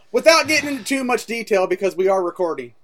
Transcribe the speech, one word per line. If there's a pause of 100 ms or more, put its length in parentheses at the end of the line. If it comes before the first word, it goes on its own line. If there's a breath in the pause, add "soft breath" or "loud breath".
(120)
without
getting
into
too
much
detail,
because
we
are
recording,